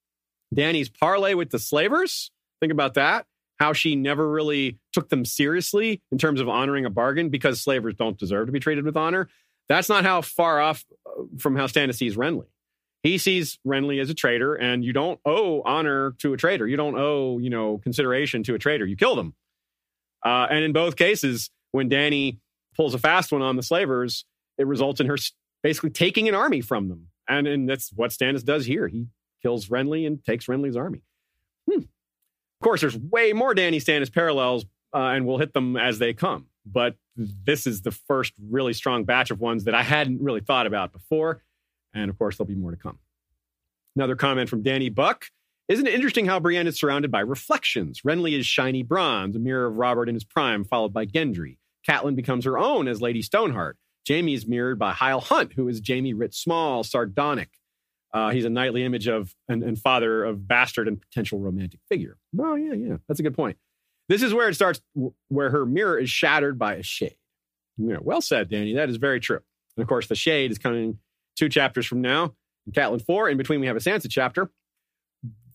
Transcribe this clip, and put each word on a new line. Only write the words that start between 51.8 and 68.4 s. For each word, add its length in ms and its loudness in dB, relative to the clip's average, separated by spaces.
Catelyn 280 0
becomes 280 -2
her 140 0
own 300 2
as 120 -4
Lady 220 -2
Stoneheart. 520 0
Jaime 280 2
is 120 -6
mirrored 320 -2
by 140 0
Hyle 280 0
Hunt, 340 0
who 140 0
is 180 -4
Jaime 260 0
Wright 220 -4
Small, 500 0
sardonic. 760 -2
Uh, 180 0
he's 140 0
a 60 0
knightly 340 0
image 240 -2
of 260 -2
and, 140 -2
and 160 -4
father 460 0
of 220 -6
bastard 420 2
and 120 -4
potential 380 -6
romantic 500 -6
figure." 300 -4
Oh, 180 -2
yeah, 180 -4
yeah. 220 -6
That's 120 -4
a 20 -2
good 120 -2
point. 220 -2
"This 140 4
is 120 2
where 140 4
it 60 0
starts, 260 2
w-, 200 -4
where 220 0
her 160 2
mirror 320 0
is 120 -2
shattered 480 2
by 160 0
a 80 -10
shade." 340 -6
Yeah, 220 -2
well 200 -2
said, 280 -2